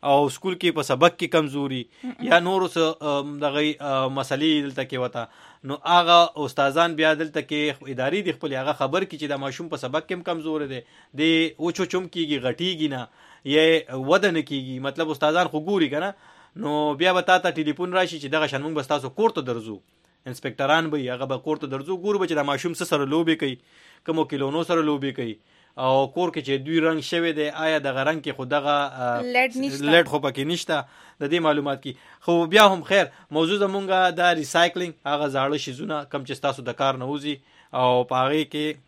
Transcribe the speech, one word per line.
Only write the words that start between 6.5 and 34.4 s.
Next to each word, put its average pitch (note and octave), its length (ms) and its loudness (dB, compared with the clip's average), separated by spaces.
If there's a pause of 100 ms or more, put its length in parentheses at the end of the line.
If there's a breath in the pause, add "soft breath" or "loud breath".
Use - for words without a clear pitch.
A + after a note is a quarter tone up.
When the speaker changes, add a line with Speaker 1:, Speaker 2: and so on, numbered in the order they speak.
Speaker 1:
بیا D#3 180 4
دلته D3+ 280 -4
کې C#3+ 520 -4
ادارې C3+ 320 -2
دي E3 80 -2
خپلې، C#3+ 200 -6
هغه C3+ 280 -2
خبر D3 220 0
کړي F3+ 180 -10
چې D3+ 120 -6
دا C#3 120 -4
ماشوم D3 240 -8
په D3+ 160 -6
سبق D3+ 220 -4
کې F#3+ 60 -6
هم F3+ 80 -8
کمزوری D#3 460 -4
دی، C3 140 -10 (380 soft breath)
دی D#3+ 120 4 (280)
وچو E3+ 260 -2
چوم F#3 280 -4
کېږي، D3+ 320 -2
غټېږي D#3 480 -2
نه، B2 140 -10 (380 soft breath)
یا D3 200 6 (460)
وده G3 200 4
نه D#3+ 100 0
کېږي. C3 460 -8
مطلب D#3 220 -4
استادان D#3 380 2
خو D3+ 180 -2
ګوري F3+ 240 2
که C#3+ 100 -4
نه، G3 140 -4 (500 soft breath)
نو D3 380 0
بیا F#3 120 4
به F3+ 80 2
تا F#3 160 6
ته F3+ 140 2
ټلیفون D#3 420 -4
راشي F3 260 0
چې C#3 60 -12 (120)
دغه D3+ 100 2
شان C3+ 160 -4
مونږ D#3 100 -6
به D3 100 -2
ستاسو C3+ 260 -2
کور G#3 200 0
ته E3 120 -4
درځو. A2+ 360 -6 (500)
انسپکټران C#3+ 680 0
به D3+ 40 -2
وي، B2+ 120 -4
هغه B2+ 160 -6
به C3 120 -4
کور D3+ 200 -4
ته D3 100 -10
درځو، C#3+ 380 -6
ګورو G#3 140 0
به F#3 80 0
چې D#3+ 120 0
دا C#3+ 40 2
ماشوم C#3+ 300 -2
څه F3 100 -6
سره D3 220 0
لوبې D#3+ 380 2
کوي، C3 140 -4 (480 soft breath)
کومو D#3+ 200 0
کیلونو C#3 380 -2
سره E3 180 2
لوبې C#3+ 340 0
کوي، A#2 200 -6 (420 soft breath)
او C3 300 4
کور E3+ 220 -2
کې D#3+ 160 -6
چې C3+ 80 0 (120)
دوی E3 160 2
رنګ D#3+ 180 2 (100)
شوی E3+ 240 0
دی، D3 160 -2
آیا D#3+ 280 0
دغه C3+ 260 -2
رنګ D#3 180 0
کې C#3 160 -6
خو C3 80 -6
دغه، D3 300 0 (120)
ا، B2 340 -4
Speaker 2:
لیډ B3 360 0
نشته. F3+ 340 -2
Speaker 1:
لیډ E3 160 8
خو D3 120 -2
پکې C3+ 240 -2 (100)
نشته، E3+ 240 -2 (440 loud breath)
د C#3+ 100 -2
دې E3+ 160 2
معلومات C#3+ 360 0
کې. C3+ 100 -10 (320 loud breath)
خو E3+ 200 4
بیا G#3 280 8
هم F3 160 -4
خیر، F#3+ 160 6 (260 loud breath)
موضوع E3 360 0
زمونږ F#3 500 2
دا F3 180 4
ریسایکلینګ، E3+ 580 0 (120)